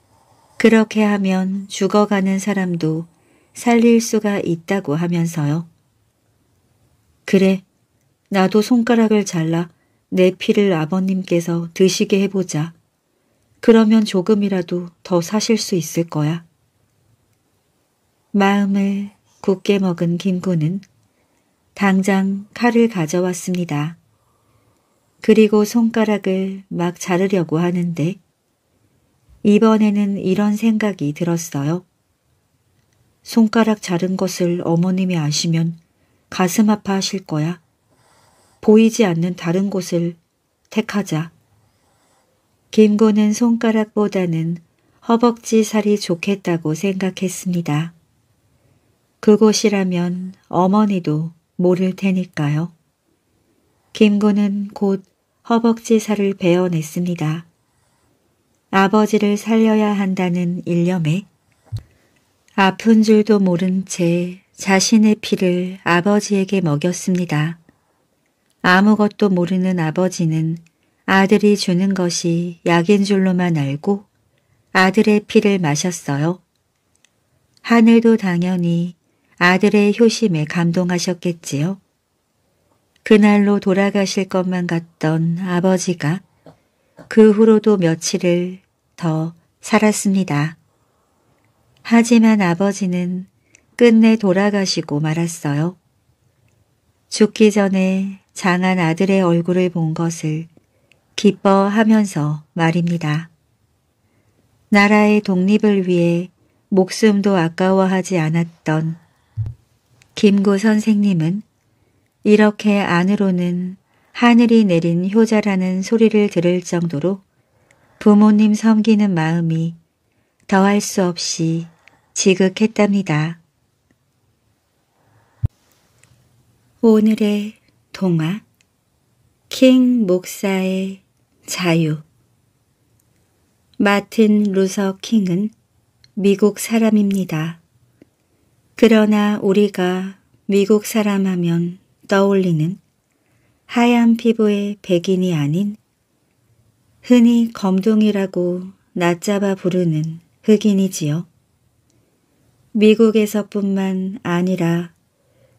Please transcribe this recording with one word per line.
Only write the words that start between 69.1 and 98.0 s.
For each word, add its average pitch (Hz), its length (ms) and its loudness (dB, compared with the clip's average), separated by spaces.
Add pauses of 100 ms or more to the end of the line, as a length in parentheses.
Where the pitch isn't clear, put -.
모르는 185 500 -2
아버지는 160 800 -2 (480)
아들이 202 520 4
주는 190 360 -2
것이 175 720 -4
약인 175 380 2
줄로만 185 540 0
알고 147 480 -4 (640)
아들의 208 560 2
피를 202 320 2
마셨어요. 156 800 -4 (1200)
하늘도 226 540 4
당연히 175 800 -2 (460)
아들의 202 560 2
효심에 220 460 0
감동하셨겠지요. 175 1400 -4 (1200)
그날로 208 580 4
돌아가실 196 640 -2
것만 185 400 -4
같던 165 720 -4
아버지가 180 800 -2 (880)
그 220 240 6
후로도 214 460 4
며칠을 175 840 -2 (380)
더 160 360 -4 (280)
살았습니다. 190 960 0 (1200)
하지만 226 600 4
아버지는 180 840 -2 (500)
끝내 226 400 6
돌아가시고 196 800 -2
말았어요. 156 800 -4 (1300)
죽기 214 440 2
전에 196 680 -2 (140)